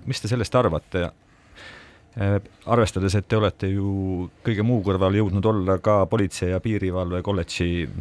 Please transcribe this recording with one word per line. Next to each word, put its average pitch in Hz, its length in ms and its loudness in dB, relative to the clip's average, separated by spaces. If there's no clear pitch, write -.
mis - 160 -4
te 107 80 -2
sellest 120 260 0
arvate? 90 520 0
Arvestades, 98 480 2
et 101 140 0
te 113 80 0
olete 101 320 0
ju 95 600 -2
kõige 107 200 0
muu 120 180 2
kõrval 95 360 2
jõudnud 98 260 2
olla 98 340 2
ka 101 280 4
politsei- 95 480 0
ja 90 60 -2
piirivalve 92 600 -2
kolledži 87 680 -2